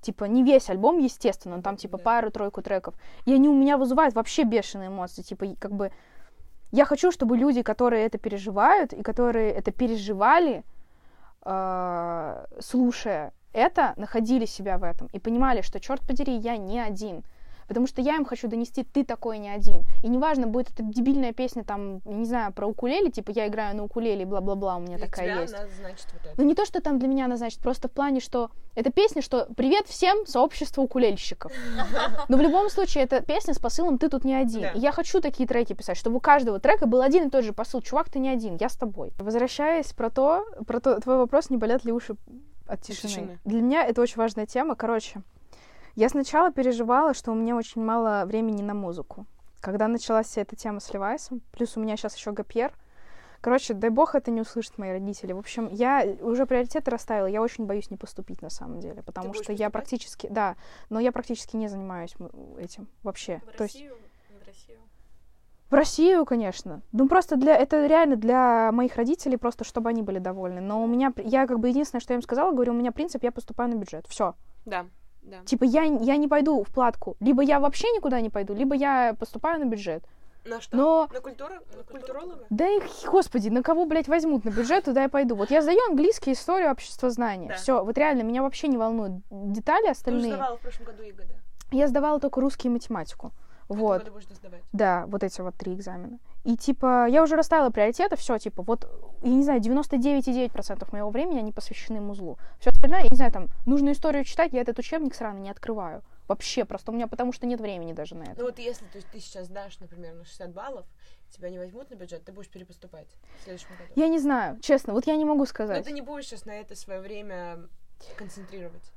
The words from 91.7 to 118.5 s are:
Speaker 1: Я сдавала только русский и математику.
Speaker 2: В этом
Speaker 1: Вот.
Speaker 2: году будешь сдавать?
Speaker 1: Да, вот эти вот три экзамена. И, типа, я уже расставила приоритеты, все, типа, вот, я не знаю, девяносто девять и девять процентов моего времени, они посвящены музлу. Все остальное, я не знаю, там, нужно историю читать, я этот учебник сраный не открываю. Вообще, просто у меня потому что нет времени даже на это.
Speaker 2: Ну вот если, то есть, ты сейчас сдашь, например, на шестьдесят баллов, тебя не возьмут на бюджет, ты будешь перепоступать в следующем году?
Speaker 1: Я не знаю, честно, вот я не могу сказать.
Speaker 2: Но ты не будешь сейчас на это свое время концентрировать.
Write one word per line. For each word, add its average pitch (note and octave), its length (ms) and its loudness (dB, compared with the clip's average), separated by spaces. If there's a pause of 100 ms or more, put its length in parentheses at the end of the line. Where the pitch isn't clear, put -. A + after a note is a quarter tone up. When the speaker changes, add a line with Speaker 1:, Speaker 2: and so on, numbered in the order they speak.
Speaker 1:
Я C#4 160 4
сдавала C#4+ 320 0
только C#4 220 -2
русский C4+ 280 -2
и - 20 0
математику. - 600 -8 (360)
Speaker 2:
В G3 60 -8
этом G#3 120 -4
Speaker 1:
Вот. F#3+ 140 2
Speaker 2:
году - 140 -12
будешь - 160 -16
сдавать? - 320 -16 (120)
Speaker 1:
Да, F#3 340 0
вот G3+ 160 -4
эти F#3+ 180 -6
вот F3+ 140 -8
три F#3 200 -8
экзамена. F#3+ 420 -12 (260)
И, A#3 140 -2
типа, B3 500 2
я C#4 140 8
уже D#4+ 140 4
расставила D#4 340 4
приоритеты, A#3 460 0
все, A#3 240 -2
типа, F#3 240 -8
вот, - 260 -2 (320)
я B3 140 0
не C#4 80 6
знаю, C#4 160 2
девяносто C4 380 0
девять C4+ 300 2
и B3+ 60 0
девять B3 180 -2
процентов G3 400 -4
моего G#3 200 -4
времени, D4 260 -2
они G#3+ 140 -4
посвящены G#3+ 500 -6
музлу. G3+ 380 -8 (200)
Все B3+ 120 10
остальное, E4 300 12
я B3+ 80 12
не B3+ 60 12
знаю, B3+ 160 12
там, - 160 2 (200)
нужно C#4+ 240 6
историю C#4+ 320 0
читать, E4 300 0
я B3 80 0
этот A#3+ 180 -4
учебник D4+ 340 -4
сраный G#3 280 -10
не G3 100 -12
открываю. G3 500 -10 (260)
Вообще, A#3+ 380 -4
просто - 260 -12
у A3+ 40 -8
меня A#3 120 -4
потому B3 240 -4
что B3 140 -10
нет A#3+ 160 -4
времени F3 320 -10
даже D#3+ 220 -12
на E3 80 -14
это. - 160 -14
Speaker 2:
Ну A#3+ 60 -6
вот A#3+ 140 -8
если, A#3+ 260 -10
то G3+ 120 -18
есть, F#3+ 140 -18
ты - 80 -16
сейчас F#3 280 -16
сдашь, G3 320 -16
например, E3+ 360 -18
на E3+ 100 -20
шестьдесят F3+ 260 -18
баллов, G#3+ 340 -16 (440)
тебя F3+ 220 -16
не F#3 80 -14
возьмут F#3+ 320 -16
на B3 40 -20
бюджет, F3 280 -18
ты F#3+ 80 -20
будешь F#3+ 180 -20
перепоступать F3+ 580 -20 (320)
в - 40 -18
следующем F3+ 340 -18
году? F3 180 -20
Speaker 1:
Я D#4 120 2
не E4 120 2
знаю, B3 420 -2
честно, C4+ 320 0
вот B3 140 -2
я D#4 80 0
не D#4 100 0
могу D4 200 0
сказать. G#3 320 -8
Speaker 2:
Но G3+ 60 -8
ты - 80 -12
не C#4+ 100 -12
будешь C#4+ 240 -14
сейчас - 200 -16
на G#3+ 80 -14
это G#3 220 -16
свое F#3+ 260 -12
время F#3+ 580 -12 (580)
концентрировать. F#3 800 -14